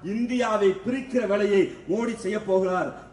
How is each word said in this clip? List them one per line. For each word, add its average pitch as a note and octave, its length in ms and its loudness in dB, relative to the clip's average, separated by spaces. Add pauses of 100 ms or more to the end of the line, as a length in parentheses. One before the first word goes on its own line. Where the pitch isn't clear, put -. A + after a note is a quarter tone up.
இந்தியாவை A3 680 2 (160)
பிரிக்கிற B3 400 -2
வேலையை G3+ 360 4 (260)
மோடி A3+ 280 -2
செய்ய G#3 260 -4
போகிறார். F#3 520 0 (180)